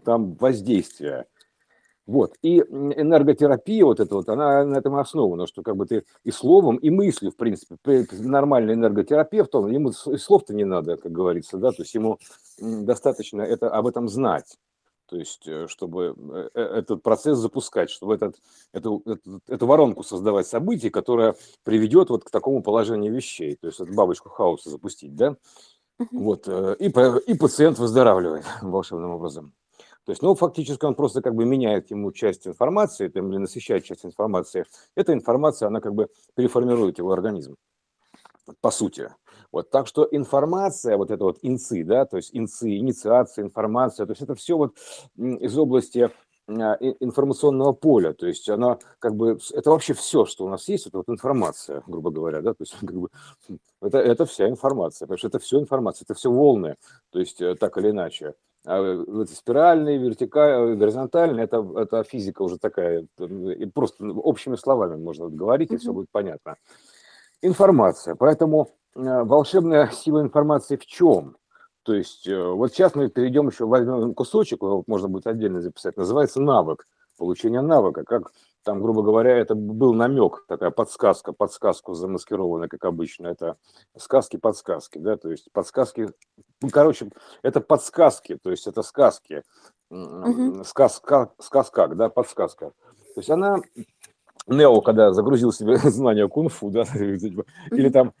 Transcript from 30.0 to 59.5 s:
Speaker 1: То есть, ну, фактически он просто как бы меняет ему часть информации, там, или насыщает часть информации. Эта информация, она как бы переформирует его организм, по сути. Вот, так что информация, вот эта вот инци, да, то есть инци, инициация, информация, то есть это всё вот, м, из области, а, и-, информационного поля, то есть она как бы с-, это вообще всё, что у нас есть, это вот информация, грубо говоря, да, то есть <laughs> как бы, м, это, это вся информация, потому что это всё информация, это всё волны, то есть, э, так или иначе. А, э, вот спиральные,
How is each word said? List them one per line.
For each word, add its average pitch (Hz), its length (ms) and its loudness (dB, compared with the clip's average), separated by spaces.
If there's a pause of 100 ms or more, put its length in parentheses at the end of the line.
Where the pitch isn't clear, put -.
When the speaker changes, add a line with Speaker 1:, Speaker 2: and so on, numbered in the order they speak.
Speaker 1:
То - 60 -4
есть, - 100 -12
ну, 185 120 4
фактически 156 500 -4
он 127 100 0
просто 135 260 -2
как 120 140 -2
бы 113 100 0
меняет 120 460 0
ему 101 220 -6
часть 98 340 -4
информации, 139 640 -2
там, 95 220 -6
или 98 80 -4
насыщает 95 460 -4
часть - 200 -16
информации. 92 600 -4 (300)
Эта 175 180 0
информация, 131 540 0
она 107 140 -4
как 101 140 -6
бы 107 120 0 (280)
переформирует 120 640 0
его 90 140 -4
организм, 90 440 -6 (1040)
по 113 100 0
сути. - 380 -6 (420)
Вот, - 200 -6
так 135 160 0
что 151 240 0
информация, 147 840 -2
вот 98 140 -4
эта 104 140 -6
вот 90 180 -2
инци, 120 400 -4
да, 120 220 2
то 95 120 -8
есть - 160 -10
инци, 110 440 -6
инициация, 117 680 0
информация, 110 640 -4
то 107 60 -6
есть - 100 -16
это 131 120 -10
всё 170 220 -2
вот, 143 160 0 (460)
м, 123 180 -6
из 120 200 -6
области, 127 520 2 (400)
а, 110 260 -2
и-, 127 260 -4
информационного 135 720 0
поля, 107 400 2
то 87 140 -10
есть - 220 -6
она 117 300 0 (200)
как 110 160 -4
бы 113 260 0
с-, - 120 -16
это 147 180 2
вообще 156 220 2
всё, - 320 0
что - 200 -10
у 95 40 -6
нас 98 200 -10
есть, 196 180 -4
это 95 120 -12
вот 90 100 -8
информация, 107 800 -4
грубо 82 240 -8
говоря, 78 300 -6
да, 113 120 -2
то - 100 -16
есть - 100 -18
<laughs> 92 200 -12
как - 60 -10
бы, 90 100 -8 (400)
м, 98 100 -18 (220)
это, 101 180 0
это 123 260 2
вся 104 240 0
информация, 123 580 -4
потому 92 120 -6
что 113 100 -6
это 123 100 -6
всё 135 200 0
информация, 123 460 -4
это 107 100 -8
всё 127 160 -2
волны, 120 440 4 (360)
то 90 80 -4
есть, 90 220 -6
э, 87 140 -2
так 104 220 -4
или 104 140 2
иначе. 82 440 -8 (320)
А, 95 140 -2
э, 92 160 -2 (100)
вот 104 240 -6
спиральные, 151 680 2